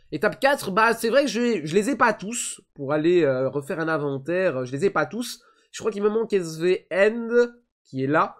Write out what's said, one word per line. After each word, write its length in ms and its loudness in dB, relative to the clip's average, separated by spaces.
Étape 280 -2
quatre, 320 0
bah, 220 4
c'est 160 -2
vrai 160 4
que 40 -2
je, 360 0
je 100 -2
les 140 2
ai 60 -2
pas 180 2
tous. 480 -10
Pour 200 -6
aller, 300 4
euh, 260 2
refaire 300 -6
un 100 -2
inventaire, 760 -2
je 60 -12
les 140 -2
ai 40 4
pas 160 0
tous. 360 -8
Je 100 -16
crois 100 -2
qu'il 120 -4
me 60 4
manque 240 -2
S 240 -2
V 320 0
N, 400 0
qui 200 -6
est 40 0
là. 320 0